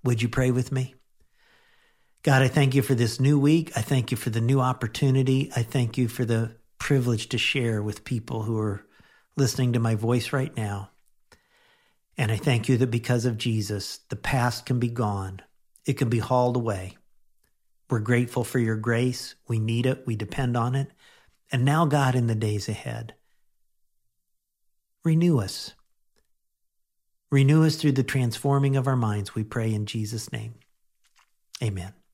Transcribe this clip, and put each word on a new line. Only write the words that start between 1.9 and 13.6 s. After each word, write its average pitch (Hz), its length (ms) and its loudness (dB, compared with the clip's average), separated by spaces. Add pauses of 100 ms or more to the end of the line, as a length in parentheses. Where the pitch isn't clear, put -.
God, 135 200 6
I 131 60 4
thank 139 260 4
you 135 80 4
for 135 120 2
this 117 240 0
new 143 200 4
week. 156 360 2
I 123 60 0
thank 123 300 0
you 117 80 -2
for - 100 -6
the 113 140 0
new 131 180 2
opportunity. 131 960 0
I 120 60 0
thank 120 340 -2
you 123 100 2
for 117 200 -4
the 113 300 -2 (220)
privilege 123 520 0
to 120 80 -2
share 117 440 -2
with 104 220 -8
people 113 380 -6
who 110 160 -2
are 104 260 -2 (540)
listening 127 340 2
to 117 80 2
my 117 140 2
voice 117 400 0
right 131 200 -2
now. 101 360 -6 (1300)
And 110 120 0
I 113 60 0
thank 117 320 0
you 131 80 4
that 120 140 2
because 120 340 0
of 113 140 -2
Jesus, 107 640 -4 (100)